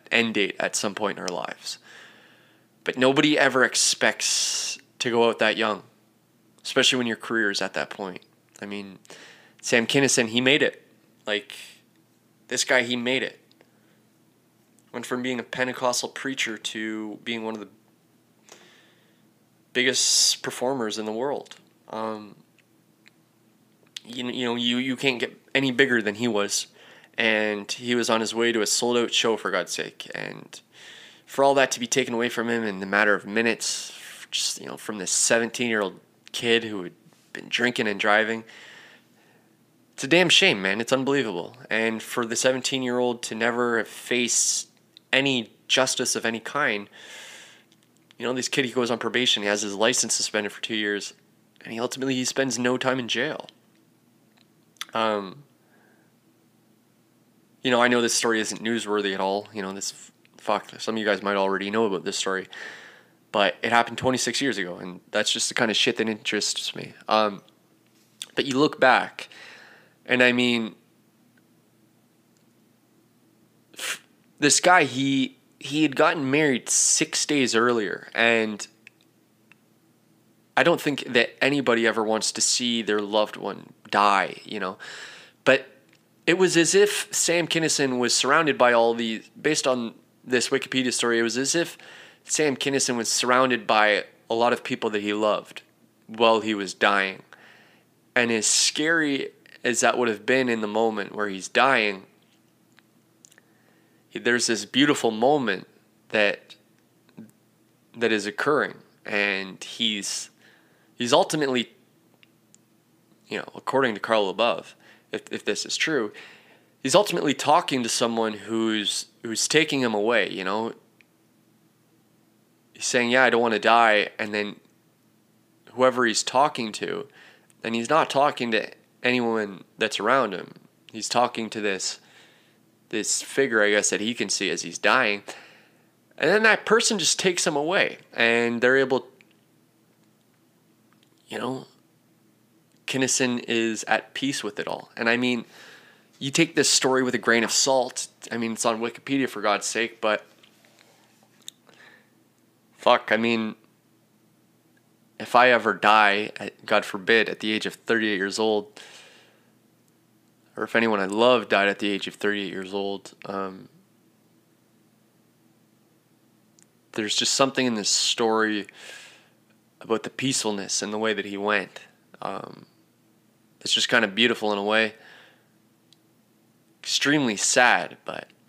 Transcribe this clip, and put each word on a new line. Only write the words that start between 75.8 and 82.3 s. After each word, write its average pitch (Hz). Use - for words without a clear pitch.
had 143
gotten 156
married 143
six -
days 135
earlier, 113
and 113
I 131
don't 165
think 143
that 139
anybody 123
ever 110
wants 110